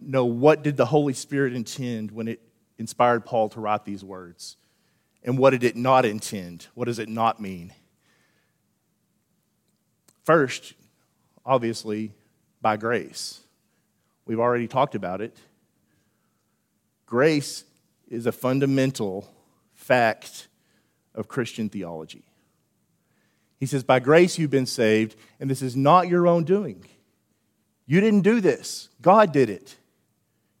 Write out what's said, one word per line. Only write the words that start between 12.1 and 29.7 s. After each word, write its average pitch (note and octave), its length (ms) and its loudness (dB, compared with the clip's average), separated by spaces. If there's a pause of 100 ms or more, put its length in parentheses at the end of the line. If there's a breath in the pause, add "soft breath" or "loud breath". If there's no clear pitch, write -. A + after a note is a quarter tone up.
by A2 160 0
grace. A2 600 -6 (840)
We've A2+ 160 -4
already A#2+ 260 0
talked C3 280 -2
about F#2+ 260 -8
it. A#2 160 -12 (1700)
Grace C#3+ 600 0 (440)
is A#2 160 -10
a A2+ 80 -2
fundamental B2+ 960 -2 (460)
fact - 720 0 (640)
of A2 140 -10
Christian A2+ 420 -8
theology. E2+ 540 -14 (1400)
He C3+ 80 -6
says, C3+ 160 -4
"By C3 160 4
grace D#3+ 400 4
you've D#3 100 0
been C3+ 160 2
saved, A2 520 0 (240 soft breath)
and C3+ 100 -6
this C3 100 -4
is C3 140 -8
not D3+ 320 4
your F3 220 2
own E3+ 160 2
doing." F3+ 400 -4 (1000)
You D#3 160 2
didn't G#3 200 4
do A3 200 2
this. - 500 -2 (100)
God F#3 320 6
did C3+ 180 2
it. - 260 -14 (840)